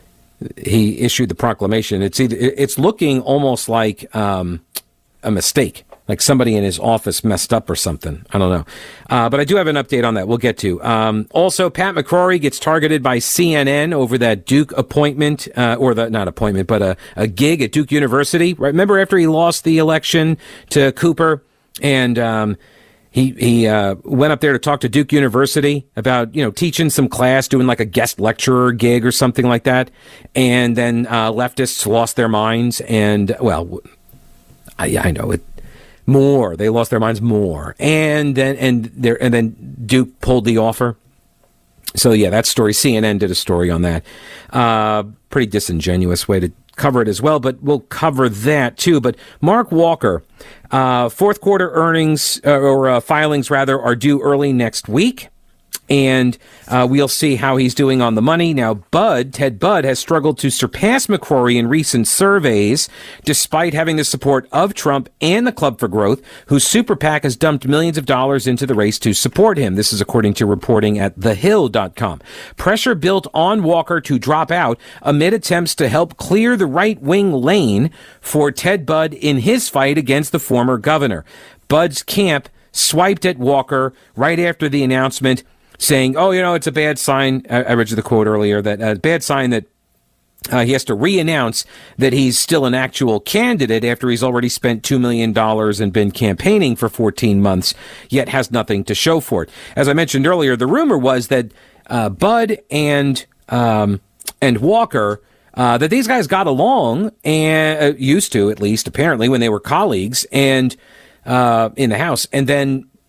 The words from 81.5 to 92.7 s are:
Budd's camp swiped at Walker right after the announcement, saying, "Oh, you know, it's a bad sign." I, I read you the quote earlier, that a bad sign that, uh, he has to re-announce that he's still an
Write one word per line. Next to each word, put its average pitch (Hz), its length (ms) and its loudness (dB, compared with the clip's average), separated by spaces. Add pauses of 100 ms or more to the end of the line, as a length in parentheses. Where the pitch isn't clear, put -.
Budd's 156 340 0
camp 170 460 -2 (240)
swiped 180 540 2
at 180 120 0
Walker 131 540 0 (240)
right 160 240 0
after 165 300 -2
the 139 160 0
announcement, 131 580 0 (340)
saying, 131 380 0
"Oh, 180 140 2
you 185 140 0
know, 175 100 0
it's 165 140 -2
a 151 40 -4
bad 151 280 -2
sign." 135 500 0
I, 123 140 0
I 120 100 0
read 117 160 0
you 113 60 -4
the 107 80 -2
quote 107 240 2
earlier, 104 340 0
that 104 200 -2
a 107 180 -2
bad 160 240 -2
sign 135 260 -2
that, 113 160 -2 (840)
uh, 120 120 2
he 123 100 0
has 131 100 -2
to 123 100 -4
re-announce 156 720 -2 (320)
that 131 160 2
he's 131 240 2
still 143 300 0
an 123 80 0